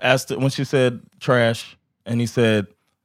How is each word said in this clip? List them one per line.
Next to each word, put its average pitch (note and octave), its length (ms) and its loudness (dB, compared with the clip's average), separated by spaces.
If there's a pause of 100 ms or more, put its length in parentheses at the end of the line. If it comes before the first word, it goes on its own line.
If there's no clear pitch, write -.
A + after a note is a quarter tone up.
asked, B2+ 360 0
when C3+ 120 0
she C3+ 160 -6
said B2+ 340 0 (200)
trash, A#2 560 0 (300)
and A#2 160 -2
he A#2 60 -2
said, A2 380 0 (400)